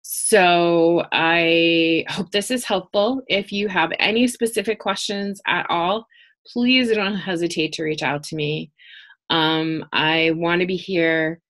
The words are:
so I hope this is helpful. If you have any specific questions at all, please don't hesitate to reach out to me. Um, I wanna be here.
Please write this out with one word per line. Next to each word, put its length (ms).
so 1080
I 960
hope 220
this 200
is 140
helpful. 640
If 240
you 160
have 300
any 280
specific 520
questions 680
at 240
all, 360
please 460
don't 220
hesitate 600
to 80
reach 200
out 220
to 120
me. 340
Um, 640
I 420
wanna 320
be 100
here. 720